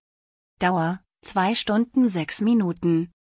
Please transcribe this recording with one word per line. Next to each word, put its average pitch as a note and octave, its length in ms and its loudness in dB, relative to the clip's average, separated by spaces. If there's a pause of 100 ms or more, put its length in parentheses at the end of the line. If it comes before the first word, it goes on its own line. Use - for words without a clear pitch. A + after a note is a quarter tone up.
(600)
Dauer, F3+ 400 -2 (220)
zwei G3 340 -2
Stunden A#3 520 0
sechs F3 320 -4
Minuten. F3 720 0 (140)